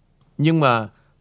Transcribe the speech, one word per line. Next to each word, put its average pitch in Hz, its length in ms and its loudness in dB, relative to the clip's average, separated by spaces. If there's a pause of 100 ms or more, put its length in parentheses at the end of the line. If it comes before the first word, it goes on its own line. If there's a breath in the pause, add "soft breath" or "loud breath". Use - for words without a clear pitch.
(380)
Nhưng 160 220 0
mà 117 300 0 (320)